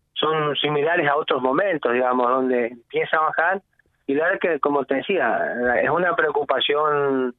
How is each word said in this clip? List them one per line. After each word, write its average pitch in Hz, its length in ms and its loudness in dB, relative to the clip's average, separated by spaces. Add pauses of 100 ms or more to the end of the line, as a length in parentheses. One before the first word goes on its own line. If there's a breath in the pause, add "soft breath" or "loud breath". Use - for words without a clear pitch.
(120)
son 151 440 -2
similares 151 520 0
a 143 80 2
otros 151 240 0
momentos, 139 540 0
digamos, 127 340 2
donde 127 380 2
empieza 147 500 -4
a 156 60 2
bajar, 165 400 0 (440)
y 139 80 0
la 151 100 0
verdad 185 140 0
que, 165 220 -2
como 143 240 0
te 135 120 -2
decía, 123 840 0
es 127 60 0
una 170 260 0
preocupación, 143 1200 0